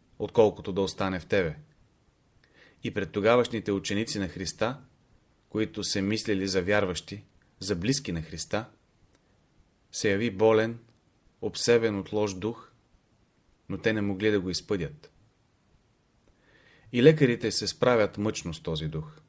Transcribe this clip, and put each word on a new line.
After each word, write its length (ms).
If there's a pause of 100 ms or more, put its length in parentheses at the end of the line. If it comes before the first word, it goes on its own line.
(200)
отколкото 540
да 80
остане 380
в 60
тебе. 320 (1300)
И 100
пред 180
тогавашните 600
ученици 480
на 80
Христа, 540 (680)
които 340
се 180
мислели 460
за 140
вярващи, 640 (360)
за 160
близки 360
на 100
Христа, 480 (1200)
се 200
яви 200
болен, 480 (600)
обсебен 580
от 140
лош 200
дух, 380 (960)
но 80
те 160
не 80
могли 300
да 100
го 80
изпъдят. 600 (1800)
И 120
лекарите 480
се 160
справят 500
мъчно 360
с 100
този 240
дух. 420